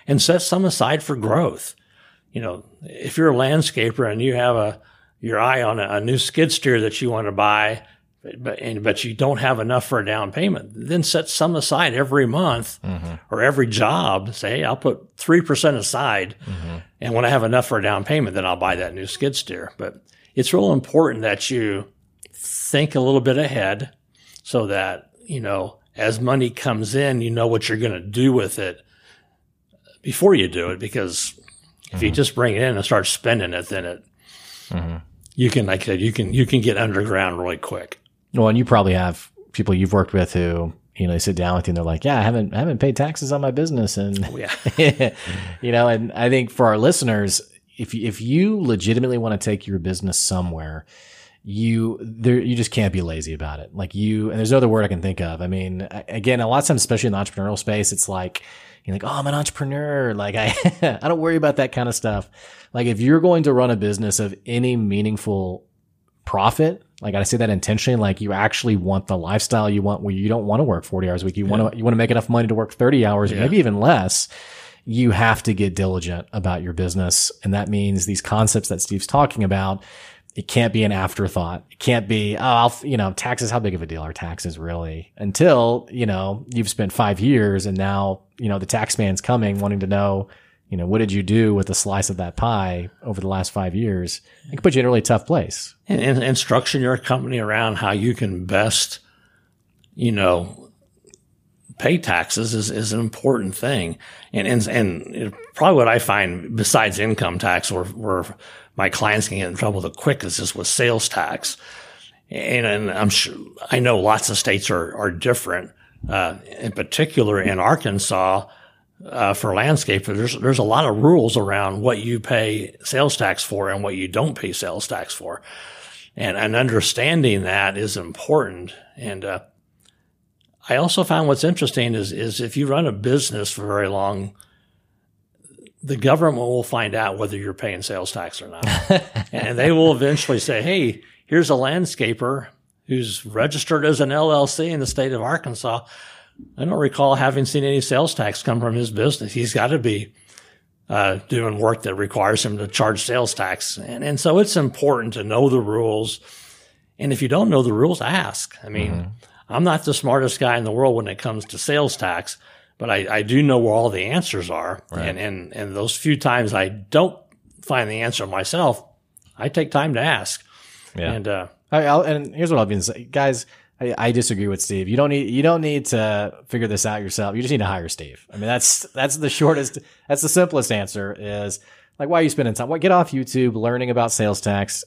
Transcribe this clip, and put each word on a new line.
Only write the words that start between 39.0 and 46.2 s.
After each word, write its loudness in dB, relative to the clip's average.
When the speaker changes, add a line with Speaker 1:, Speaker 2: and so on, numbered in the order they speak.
Speaker 2:
people 0
you've 2
worked 2
with 2
who, -2
you 0
know, 0
they 0
sit 0
down 0
with -2
you 0
and 0
they're -2
like, -2
"Yeah, 2
I 2
haven't, 0
I 0
haven't 0
paid 2
taxes -2
on 0
my 0
business." -2
And, -2
Speaker 1:
Oh, -8
yeah. 0
Speaker 2:
<laughs> -12
you -2
know, 4
and 0
I 0